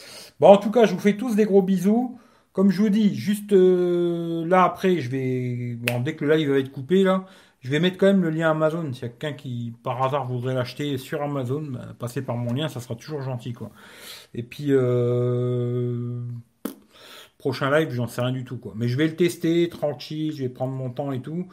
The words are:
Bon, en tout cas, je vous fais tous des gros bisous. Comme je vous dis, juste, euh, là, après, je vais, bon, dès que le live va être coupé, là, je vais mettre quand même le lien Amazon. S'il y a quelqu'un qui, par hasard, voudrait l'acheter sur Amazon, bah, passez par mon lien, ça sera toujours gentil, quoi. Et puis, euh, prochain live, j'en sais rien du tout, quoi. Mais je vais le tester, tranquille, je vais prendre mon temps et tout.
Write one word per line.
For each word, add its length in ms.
Bon, 80
en 80
tout 140
cas, 140
je 80
vous 60
fais 160
tous 220
des 80
gros 160
bisous. 580
Comme 180
je 120
vous 80
dis, 260
juste, 380
euh, 920
là, 200
après, 340
je 100
vais, 640
bon, 260
dès 160
que 80
le 100
live 160
va 80
être 120
coupé, 320
là, 220
je 100
vais 80
mettre 180
quand 100
même 140
le 80
lien 220
Amazon. 400
S'il 120
y 20
a 40
quelqu'un 240
qui, 400
par 200
hasard, 240
voudrait 260
l'acheter 440
sur 260
Amazon, 380
bah, 360
passez 240
par 140
mon 160
lien, 160
ça 120
sera 160
toujours 260
gentil, 320
quoi. 180
Et 100
puis, 260
euh, 1500
prochain 320
live, 180
j'en 160
sais 160
rien 120
du 100
tout, 140
quoi. 180
Mais 140
je 80
vais 100
le 80
tester, 540
tranquille, 680
je 80
vais 60
prendre 240
mon 160
temps 240
et 80
tout. 320